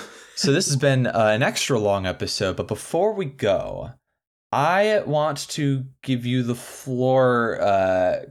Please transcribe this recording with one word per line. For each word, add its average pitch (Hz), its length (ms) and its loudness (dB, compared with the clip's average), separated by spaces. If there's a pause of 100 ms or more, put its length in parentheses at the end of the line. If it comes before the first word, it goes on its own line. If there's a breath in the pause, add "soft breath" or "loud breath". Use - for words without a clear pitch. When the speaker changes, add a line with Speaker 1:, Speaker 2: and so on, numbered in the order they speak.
(140)
Speaker 1:
<laughs> - 220 -20
Speaker 2:
so 165 160 0
this 175 160 2
has 147 80 0
been, 131 320 2
uh, 107 260 2
an 107 80 0
extra 143 380 0
long 98 260 2
episode, 92 520 -4
but 87 100 -4
before 175 460 -2
we 196 120 -4
go, - 680 -2 (600)
I 190 540 2
want 151 440 -2
to 139 360 -2 (160)
give 123 240 -2
you 127 180 0
the 120 120 -2
floor, 123 1040 0
uh, 92 680 2